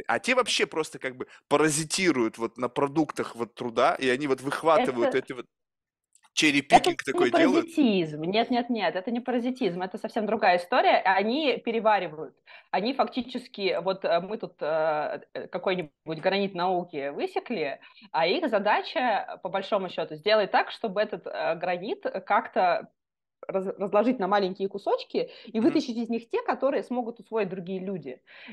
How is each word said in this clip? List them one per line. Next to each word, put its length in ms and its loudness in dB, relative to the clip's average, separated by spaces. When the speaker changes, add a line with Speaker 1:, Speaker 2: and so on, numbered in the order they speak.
Speaker 1:
А 120 0
те 160 0
вообще 300 0
просто 340 -6
как 180 -8
бы 100 -10
паразитируют 880 2
вот 200 -4
на 120 -2
продуктах 640 -2
вот 200 -6
труда, 400 2
и 140 0
они 180 0
вот 140 0
выхватывают 720 2
Speaker 2:
Это 20 0
Speaker 1:
эти 180 -4
вот 120 -12
Speaker 2:
это 220 6
Speaker 1:
черри-пикинг 100 -6
Speaker 2:
не 120 2
Speaker 1:
такой 60 2
делают. 400 4
Speaker 2:
паразитизм. 520 2
Нет, 280 0
нет, 180 0
нет, 260 0
это 160 -4
не 80 -2
паразитизм, 600 -2
это 160 -6
совсем 300 -4
другая 300 4
история. 460 4
Они 600 2
переваривают. 720 0
Они 220 0
фактически, 880 -2
вот, 240 -2
э, 160 4
мы 160 -6
тут, 240 -10
э, 600 0
э, 140 -8
какой-нибудь 720 -4
гранит 320 2
науки 560 -2
высекли, 680 -4
а 160 2
их 220 2
задача, 920 0
по 80 -8
большому 400 -2
счёту, 260 -6
сделать 360 2
так, 180 2
чтобы 320 -4
этот, 240 -4
э, 300 -2
гранит 480 -6
как-то 640 2
раз-, 320 -4
разложить 400 2
на 80 -2
маленькие 420 0
кусочки 640 -4
и 160 -4
Speaker 1:
Мгм. 180 4
Speaker 2:
вытащить 180 -6
из 120 -4
них 200 -4
те, 140 -2
которые 400 0
смогут 380 -6
усвоить 280 -4
другие 300 -8
люди. 420 -8